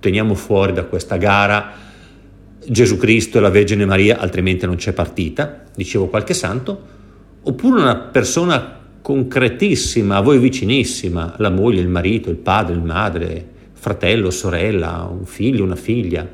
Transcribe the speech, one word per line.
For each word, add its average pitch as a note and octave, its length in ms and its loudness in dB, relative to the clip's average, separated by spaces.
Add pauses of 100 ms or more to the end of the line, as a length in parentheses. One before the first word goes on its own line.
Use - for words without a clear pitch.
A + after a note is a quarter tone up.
teniamo G#2 340 2
fuori G2 380 0
da F2 100 -2
questa F2+ 320 -6
gara G2+ 560 2 (920)
Gesù G#2 320 4
Cristo A2 400 2
e A2+ 40 4
la G2+ 80 6
Vergine G2+ 360 4
Maria, G2 340 4
altrimenti F#2 460 -2
non F2 100 -2
c'è - 160 -6
partita. E2+ 720 -4 (100)
Dicevo F#2+ 340 -2
qualche G#2+ 260 -2
santo, G2+ 540 -6 (540)
oppure A#3 380 2
una C3+ 160 4
persona - 840 0 (220)
concretissima, B2+ 1160 0
a G2+ 40 2
voi C3+ 160 6
vicinissima, G2+ 1000 0
la G#2+ 120 0
moglie, F#2+ 300 2
il F2+ 80 0
marito, F2+ 420 -2
il F2 60 -2
padre, F#2+ 400 0
la E2+ 60 -2
madre, E2+ 680 -4 (220)
fratello, G2+ 600 0
sorella, E2+ 760 -2
un F#2 140 -10
figlio, G2+ 400 -2
una F2+ 140 -2
figlia F2 560 -4